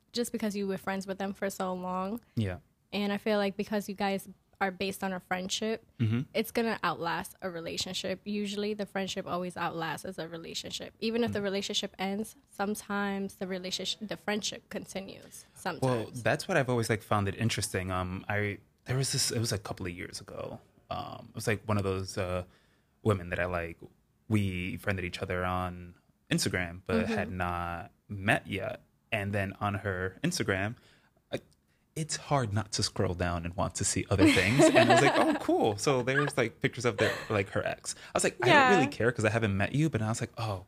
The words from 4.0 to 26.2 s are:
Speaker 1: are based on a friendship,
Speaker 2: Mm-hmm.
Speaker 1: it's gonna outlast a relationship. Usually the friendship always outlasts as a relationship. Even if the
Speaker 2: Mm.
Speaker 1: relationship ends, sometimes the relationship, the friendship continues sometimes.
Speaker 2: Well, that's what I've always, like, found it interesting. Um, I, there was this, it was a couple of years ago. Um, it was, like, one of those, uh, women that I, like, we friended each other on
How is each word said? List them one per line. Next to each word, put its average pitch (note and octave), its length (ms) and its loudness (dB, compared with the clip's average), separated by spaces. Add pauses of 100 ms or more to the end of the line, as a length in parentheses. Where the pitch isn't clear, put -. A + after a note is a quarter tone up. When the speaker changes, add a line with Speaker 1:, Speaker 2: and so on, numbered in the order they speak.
Speaker 1:
are G3 100 2
based F#3+ 320 -4
on F#3+ 100 -2
a F#3 60 -4
friendship, G3 640 -4 (140)
Speaker 2:
Mm-hmm. A2+ 220 2 (140)
Speaker 1:
it's G#3+ 180 0
gonna A3+ 320 0
outlast E3 580 -4
a F#3+ 80 -4
relationship. F3+ 760 -6
Usually G#3 500 -2
the G#3 120 -4
friendship F#3+ 400 -4
always F3+ 300 -4
outlasts E3 480 -4
as F#3+ 140 -8
a E3 100 -8
relationship. E3+ 720 -10
Even A3+ 240 0
if G#3+ 80 0
the G#3 80 -2
Speaker 2:
Mm. G3+ 40 -2
Speaker 1:
relationship G3 540 -2
ends, G3 380 -4 (140)
sometimes G3+ 840 -4
the F#3+ 120 -6
relationship, F#3 600 -6
the E3+ 80 -6
friendship - 520 -4
continues - 840 -12
sometimes. E3 280 -4
Speaker 2:
Well, B2 280 0 (120)
that's A2+ 240 2
what F#3 100 0
I've C3 140 4
always, A#2+ 200 2
like, G#2+ 120 2
found G#2 260 2
it F#2 100 -4
interesting. G2 520 0
Um, F#2 380 -2
I, G#2 300 -2 (260)
there B2+ 120 -2
was C3+ 160 0
this, - 200 0
it - 80 0
was A2+ 120 0
a G#2 60 0
couple - 280 -8
of F2 60 -4
years F2+ 280 -10
ago. - 400 -10 (300)
Um, - 400 -8
it - 40 -20
was, A2 140 -6
like, G#2+ 180 0
one G#2+ 120 4
of G2 60 2
those, F#2+ 340 -2
uh, F2+ 260 -2 (580)
women F#2 280 2
that F2 100 0
I, F2 60 2
like, E2+ 320 -4 (540)
we F#2+ 460 0
friended F#2 260 -2
each F2+ 180 -6
other F2+ 220 -2
on F2+ 500 -2 (360)